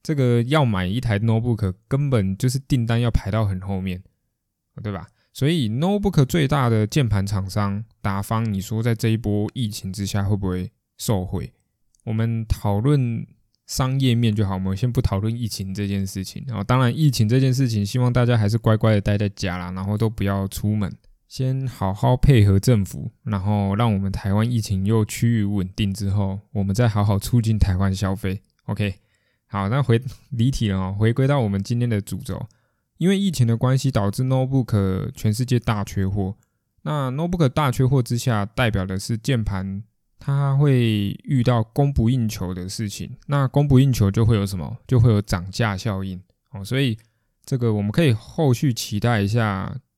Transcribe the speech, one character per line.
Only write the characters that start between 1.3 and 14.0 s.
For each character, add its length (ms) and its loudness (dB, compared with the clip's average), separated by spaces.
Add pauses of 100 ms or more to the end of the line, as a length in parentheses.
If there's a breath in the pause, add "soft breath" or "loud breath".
根 220 0
本 280 2
就 120 0
是 100 -2
订 280 0
单 140 0
要 100 2
排 200 -2
到 140 0
很 160 -2
后 200 -6
面， 220 -6 (800)
对 80 -6
吧？ 160 -8 (260)
所 140 -2
以 220 2
notebook 560 2
最 240 0
大 220 2
的 160 2
键 200 0
盘 200 0
厂 220 -4
商 360 -2 (160)
达 220 -4
方， 280 -2
你 120 -2
说 200 -4
在 120 0
这 160 0
一 80 2
波 340 -2
疫 160 -4
情 240 -8
之 140 -6
下 180 -2
会 100 2
不 140 -4
会 240 -6 (240)
受 280 -2
惠？ 280 -8 (520)
我 100 -6
们 320 -2
讨 340 -2
论 460 0 (400)
商 340 -2